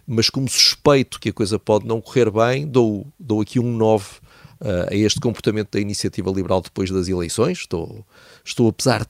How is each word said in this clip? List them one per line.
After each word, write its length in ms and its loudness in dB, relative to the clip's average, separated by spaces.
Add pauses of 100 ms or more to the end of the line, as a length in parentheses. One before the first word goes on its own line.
mas 240 0
como 200 -2
suspeito 720 2
que 80 -4
a 40 0
coisa 240 -2
pode 300 0
não 140 -2
correr 300 2
bem, 360 2
dou, 400 2 (100)
dou 240 -2
aqui 200 -2
um 160 -2
nove 400 2 (480)
eh, 280 -2
a 40 -2
este 240 2
comportamento 520 -2
da 80 -2
Iniciativa 500 -4
Liberal 320 0
depois 280 -6
das 180 -2
eleições. 500 -2
Estou, 460 -10 (400)
estou, 240 2
apesar 340 0
de 80 -8